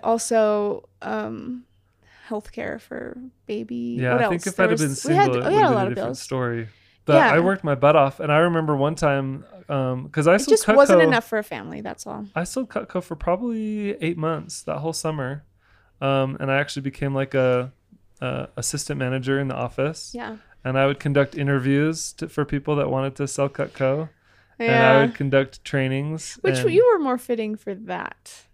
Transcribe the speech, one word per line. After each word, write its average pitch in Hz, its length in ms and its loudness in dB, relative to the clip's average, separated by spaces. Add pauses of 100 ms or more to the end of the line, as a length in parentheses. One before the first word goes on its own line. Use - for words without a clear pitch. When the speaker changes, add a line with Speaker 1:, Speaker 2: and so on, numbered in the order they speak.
Speaker 1:
also, 214 840 0 (140)
um, 226 640 -8 (640)
healthcare 220 500 -10
for - 380 -14 (300)
baby. 120 520 -8
Speaker 2:
Yeah, 127 140 0
Speaker 1:
What 123 120 2
Speaker 2:
I 202 40 0
think 175 120 -2
Speaker 1:
else? - 60 -6
Speaker 2:
if 185 80 -6
Speaker 1:
There 185 120 2
Speaker 2:
I'd - 40 2
have 151 80 0
Speaker 1:
was, 139 240 -2
Speaker 2:
been 294 80 -2
Speaker 1:
we 339 60 4
had, 392 60 6 (100)
Speaker 2:
single, - 80 0
it - 80 -2
Speaker 1:
we 370 60 2
had 427 80 6
a - 20 6
Speaker 2:
would - 0 -
have 294 80 4
Speaker 1:
lot 214 60 2
Speaker 2:
been 190 80 0
a - 20 -2
Speaker 1:
of 120 60 -4
Speaker 2:
different - 140 -4
Speaker 1:
bills. 127 120 -10
Speaker 2:
story. 120 460 -4 (380)
But 147 120 6
I - 180 6
Speaker 1:
Yeah. 160 60 6
Speaker 2:
worked 185 240 0
my 143 100 2
butt 143 220 6
off, 139 240 2
and 151 100 -2
I 147 60 4
remember 160 400 2
one 147 180 0
time, 139 480 -2 (240)
um, 131 400 -4
'cause 147 180 0
I 175 100 8
Speaker 1:
It 208 40 2
Speaker 2:
sold - 180 4
Speaker 1:
just - 120 0
wasn't 277 320 8
Speaker 2:
Cutco 160 60 6
Speaker 1:
enough 233 200 2
for 226 100 -4
a 214 60 -2
family, 160 380 -12
that's - 260 -12
all. 208 260 -12
Speaker 2:
I 180 120 -4
sold - 240 -6
Cutco - 340 -6
for 165 140 -12
probably 214 840 -4
eight 170 160 -4
months 160 460 -6
that 156 140 -4
whole 160 160 -6
summer, 147 500 -6 (560)
um, 135 400 0
and 135 100 -4
I 135 100 2
actually 143 240 -6
became, 139 300 -6
like, 135 200 -4
a, 127 400 0 (480)
a 131 340 -6
assistant - 440 -6
manager 131 380 -2
in 139 120 -2
the 131 60 -6
office. 131 580 -4
Speaker 1:
Yeah. 226 240 -10 (260)
Speaker 2:
And 131 160 -2
I 135 60 4
would 139 160 0
conduct 139 360 0
interviews 139 760 0
to, 160 160 -10
for 147 160 -4
people 147 320 -4
that 143 120 0
wanted 135 280 -4
to 143 100 -4
sell 139 220 -2
Cutco. 139 580 -4 (500)
Speaker 1:
Yeah. 233 100 -4
Speaker 2:
And 233 180 6
I 135 160 8
would 135 120 2
conduct 135 520 0
trainings. 139 720 -4
Speaker 1:
Which - 200 0
Speaker 2:
and 403 120 2
Speaker 1:
you 466 220 6
were 381 60 2
more 254 180 -2
fitting 220 400 -4
for 196 180 -10
that - 800 -12